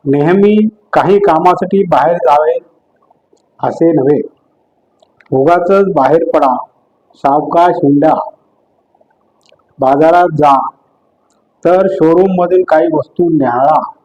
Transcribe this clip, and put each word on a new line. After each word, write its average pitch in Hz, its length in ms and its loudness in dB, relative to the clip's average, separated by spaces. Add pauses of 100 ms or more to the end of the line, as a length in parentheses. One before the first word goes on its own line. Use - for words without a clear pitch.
नेहमी 196 640 2 (240)
काही 160 260 2
कामासाठी 180 680 0
बाहेर 156 300 0
जावे 156 420 0 (1040)
असे 165 300 -2
नव्हे, 143 300 0 (1080)
उगाचच 175 520 0
बाहेर 160 400 0
पडा, 139 320 0 (580)
सावकाश 151 560 0
हिंडा, 143 600 0 (1500)
बाजारात 160 560 2
जा, 143 320 2 (960)
तर 185 260 2
शोरूम 175 480 0
मधील 180 300 0
काही 160 240 2
वस्तू - 360 -4
न्याहाळा. 135 640 -2 (120)